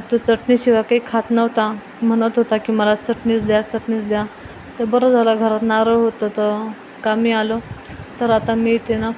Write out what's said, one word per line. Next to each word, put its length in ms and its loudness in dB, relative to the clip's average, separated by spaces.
तो 60 4
चटणीशिवाय 640 2
काही 260 0
खात 240 -2
नव्हता. 440 0
म्हणत 360 0
होता 200 2
की 140 -4
मला 240 2
चटणीच 480 -2
द्या, 180 2
चटणीच 460 -4
द्या. 180 -2
तर 60 -2
बरं 260 2
झालं 280 4
घरात 240 0
नारळ 300 2
होतं 340 0
तर 400 -2
कामी 280 0
आलं. 280 0
तर 100 0
आता 260 2
मी 160 2
इथे 260 0
ना 200 -4